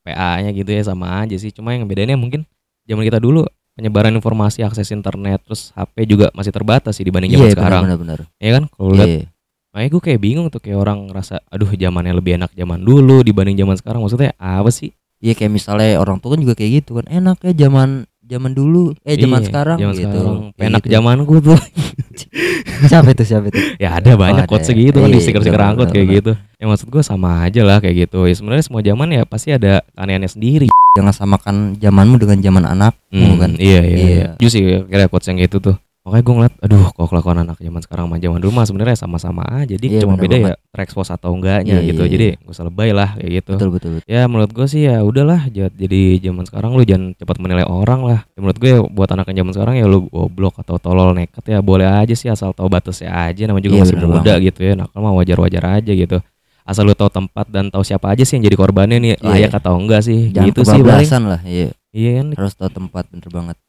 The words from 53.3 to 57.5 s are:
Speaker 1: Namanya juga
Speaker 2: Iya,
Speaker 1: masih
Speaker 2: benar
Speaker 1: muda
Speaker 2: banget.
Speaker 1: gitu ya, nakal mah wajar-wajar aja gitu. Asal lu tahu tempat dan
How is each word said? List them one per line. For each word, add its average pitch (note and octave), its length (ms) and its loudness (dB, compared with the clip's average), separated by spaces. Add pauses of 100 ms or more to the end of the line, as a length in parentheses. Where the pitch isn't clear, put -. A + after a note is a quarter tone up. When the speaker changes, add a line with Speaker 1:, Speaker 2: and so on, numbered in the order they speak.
Speaker 1:
Namanya G2+ 240 -2
juga G2 80 2
Speaker 2:
Iya, G2+ 80 4
Speaker 1:
masih F2+ 140 4
Speaker 2:
benar E2 160 -2
Speaker 1:
muda E2+ 180 2
Speaker 2:
banget. F#2 160 2
Speaker 1:
gitu - 160 -2
ya, G2 140 0
nakal F#2 240 -10
mah G#2+ 120 -2
wajar-wajar F2+ 500 0 (120)
aja G#2+ 180 -2
gitu. F2+ 300 -2 (400)
Asal G2+ 220 -4
lu G2+ 100 4
tahu G2+ 160 0
tempat G2 360 -6
dan G2 220 -6